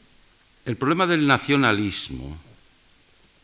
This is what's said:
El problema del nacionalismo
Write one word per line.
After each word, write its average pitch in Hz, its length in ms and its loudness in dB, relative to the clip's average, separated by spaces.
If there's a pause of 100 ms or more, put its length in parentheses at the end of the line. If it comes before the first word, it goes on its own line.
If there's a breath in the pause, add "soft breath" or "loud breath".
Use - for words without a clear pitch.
(640)
El 127 120 -4
problema 170 300 0
del 160 200 2
nacionalismo 104 1120 0 (1040)